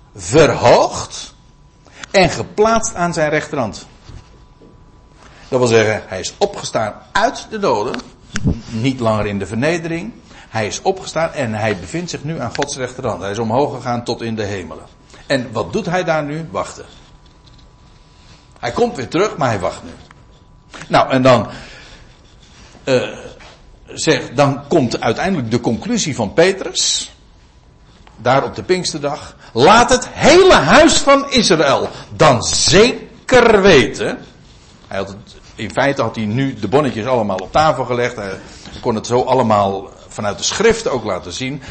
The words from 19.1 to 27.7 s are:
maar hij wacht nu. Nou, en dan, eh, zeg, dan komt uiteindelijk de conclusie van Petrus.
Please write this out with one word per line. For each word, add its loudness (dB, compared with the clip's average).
maar 0
hij -2
wacht -6
nu. -18
Nou, 2
en 2
dan, 4
eh, 0
zeg, -2
dan 0
komt 0
uiteindelijk -2
de 0
conclusie -2
van -4
Petrus. 0